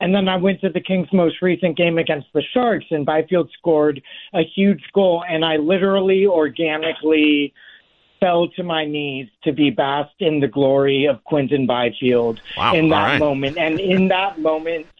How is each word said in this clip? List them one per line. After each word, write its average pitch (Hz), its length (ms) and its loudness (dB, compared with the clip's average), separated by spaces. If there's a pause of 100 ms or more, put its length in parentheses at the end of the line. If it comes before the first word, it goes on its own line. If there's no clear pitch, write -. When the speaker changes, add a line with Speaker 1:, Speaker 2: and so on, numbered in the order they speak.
Speaker 1:
and 180 140 0
then 190 140 2
I 185 80 0
went 185 240 0
to 190 80 -2
the 170 120 -4
Kings' 185 320 -2
most 170 280 2
recent 175 360 0
game 170 200 0
against 156 380 -2
the 147 80 0
Sharks, 233 480 -2
and 147 160 -2
Byfield 160 520 0
scored 151 440 0 (320)
a 170 80 0
huge 196 400 0 (100)
goal, 175 340 2
and 160 180 -2
I 160 120 0
literally 190 680 2
organically 156 1300 0 (680)
fell 175 280 2
to 180 140 -10
my 160 220 -4
knees 143 420 -6 (160)
to 156 100 -2
be 143 180 2
basked 143 500 -4
in 156 180 0
the 139 80 0
glory 139 600 2
of 135 180 -2
Quinton 139 420 0
Byfield 120 760 0 (160)
Speaker 2:
Wow, 113 180 0
Speaker 1:
in 160 160 2
that 156 60 2
Speaker 2:
all 101 80 2
right. 143 140 0
Speaker 1:
moment. 139 380 -2
And 160 240 -2
in 190 280 2
that 185 300 -2
moment, 160 480 -4 (140)